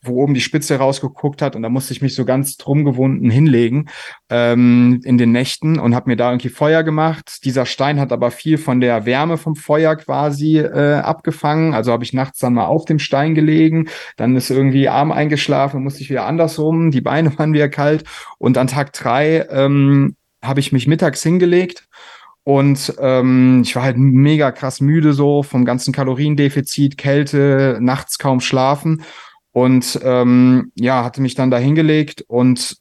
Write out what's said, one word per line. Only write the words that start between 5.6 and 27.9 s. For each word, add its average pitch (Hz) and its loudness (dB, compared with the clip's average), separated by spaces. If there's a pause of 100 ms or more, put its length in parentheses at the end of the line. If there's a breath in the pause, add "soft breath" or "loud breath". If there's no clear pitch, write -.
und 120 0
hab 123 -4
mir 123 -2
da 123 0
irgendwie 123 -4
Feuer 160 0
gemacht. 156 -4
Dieser 131 -2
Stein 139 -2
hat 131 -2
aber 120 -2
viel 156 -2
von 127 0
der 117 0
Wärme 151 0
vom 156 -6
Feuer 156 0
quasi, 147 -2
äh, 147 0
abgefangen, 160 -2
also 117 -2
hab 117 -2
ich 117 -10
nachts 131 -6
dann 123 -2
mal 113 0
auf 151 -2
dem 156 0
Stein 143 -2
gelegen, 160 2 (300 loud breath)
dann 123 2
ist 123 -4
irgendwie 135 2
Arm 147 0
eingeschlafen, 143 -2
musste 143 -8
ich 135 -12
wieder 120 -4
andersrum, 160 0
die 131 0
Beine 151 0
<laughs> - -12
waren 156 0
wieder 147 2
kalt 151 -2 (320 loud breath)
und 127 0
an 131 2
Tag 135 -4
drei, 151 0
ähm, 139 2 (260)
hab 135 -2
ich 139 -4
mich 123 0
mittags 160 0
hingelegt 180 0 (540 loud breath)
und, 139 2
ähm, 127 4
ich - -6
war 127 -2
halt 131 -2
mega 139 4
krass - -6
müde 151 2
so 143 2
vom 127 0
ganzen 123 -2
Kaloriendefizit, 143 -2
Kälte, 139 0
nachts 127 -4